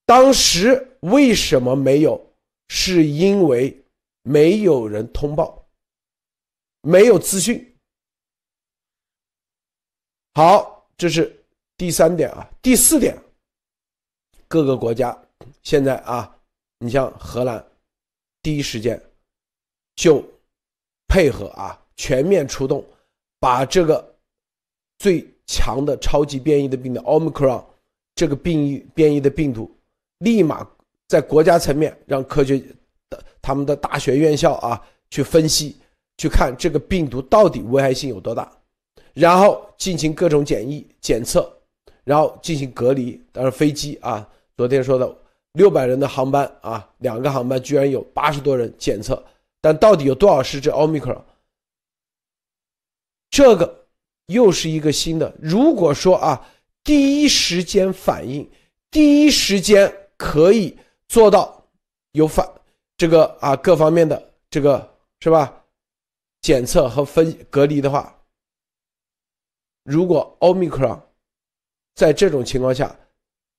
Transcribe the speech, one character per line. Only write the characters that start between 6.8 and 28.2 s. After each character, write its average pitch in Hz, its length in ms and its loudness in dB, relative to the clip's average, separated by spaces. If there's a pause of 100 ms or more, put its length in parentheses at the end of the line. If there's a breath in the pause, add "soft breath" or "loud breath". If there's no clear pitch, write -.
没 180 240 4
有 202 140 4
资 190 220 -4
讯。 220 280 -6 (2750)
好， 170 520 2 (100)
这 175 120 -2
是 151 280 -2 (400)
第 175 140 -6
三 170 240 2
点 151 160 -2
啊。 - 180 -18 (100)
第 254 160 2
四 285 240 2
点， - 160 -2 (1300)
各 160 160 0
个 135 120 0
国 117 160 -6
家 120 240 -4 (460)
现 147 220 0
在 131 140 -2
啊， 120 380 -10 (440)
你 120 100 -10
像 131 300 -4
荷 - 240 -8
兰， 117 200 -8 (800)
第 151 160 -6
一 143 40 -4
时 120 200 -8
间 113 180 -6 (960)
就 156 280 2 (840)
配 170 220 2
合 101 200 -8
啊， - 300 -16 (160)
全 139 300 -4
面 175 220 0
出 135 200 -8
动， 143 160 -6 (560)
把 131 240 0
这 170 220 0
个 151 300 -4 (800)
最 180 260 -2 (220)
强 131 400 -2
的 139 120 -2
超 151 280 0
级 139 140 -10
变 143 240 0
异 135 40 -4
的 131 80 -4
病 127 180 -10
毒 113 80 -8
Omicron 143 640 -2 (520)
这 170 120 -2